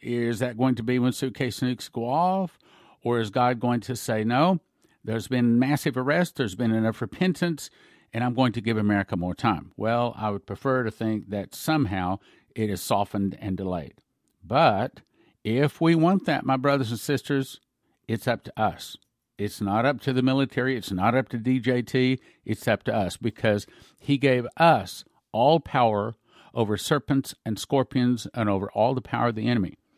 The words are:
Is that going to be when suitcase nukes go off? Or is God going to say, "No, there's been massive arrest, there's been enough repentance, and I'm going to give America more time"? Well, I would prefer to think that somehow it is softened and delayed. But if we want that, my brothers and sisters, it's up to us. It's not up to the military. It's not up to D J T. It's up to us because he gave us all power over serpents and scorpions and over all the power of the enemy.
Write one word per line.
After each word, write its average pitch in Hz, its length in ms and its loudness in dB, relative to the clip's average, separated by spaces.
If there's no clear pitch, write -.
Is 120 380 -2
that 120 180 -4
going 127 180 2
to 113 80 -8
be 123 160 0
when 123 140 2
suitcase 131 480 -4
nukes 127 280 -4
go 117 200 -6
off? 180 500 0
Or 120 160 2
is 107 100 -2
God 123 300 2
going 120 220 0
to 127 140 -8
say, 110 280 -2
"No, 151 360 4
there's 110 240 -4
been 120 300 4
massive 135 380 2
arrest, 147 400 0
there's 104 200 -2
been 113 180 0
enough 110 260 0
repentance, 170 720 -2
and 117 100 -2
I'm 123 100 -2
going 123 200 2
to 120 80 -4
give 110 160 0
America 104 380 0
more 90 180 -4
time"? 101 440 -2
Well, 117 400 0
I 107 120 -4
would 101 160 -6
prefer 127 380 -2
to 110 80 -2
think 110 380 -4
that 98 260 -6
somehow 98 640 -2
it 110 160 -2
is 92 120 -4
softened 101 580 -2
and 98 160 -4
delayed. 90 400 -6
But 117 580 2
if 131 360 0
we 165 160 4
want 175 300 4
that, 147 200 -2
my 135 120 0
brothers 135 340 0
and 117 80 -4
sisters, 135 640 -2
it's 113 200 -4
up 117 160 -2
to - 180 -6
us. - 360 -2
It's 101 240 -6
not 107 240 0
up 139 160 0
to 139 120 -2
the 127 80 2
military. 131 540 0
It's 104 160 -8
not 101 240 2
up 127 140 0
to 123 80 -6
D 127 220 0
J 123 220 0
T. 127 380 0
It's - 240 -4
up 107 160 0
to 127 120 -2
us 95 200 -2
because 107 500 -2
he 143 200 -2
gave 127 280 2
us 147 480 2
all 139 280 4
power 113 560 0
over 107 220 2
serpents 139 580 0
and 107 120 -4
scorpions 123 760 0
and 107 160 0
over 98 220 0
all 117 220 2
the 123 80 -4
power 120 280 -2
of 110 60 -4
the 110 120 -2
enemy. 113 300 0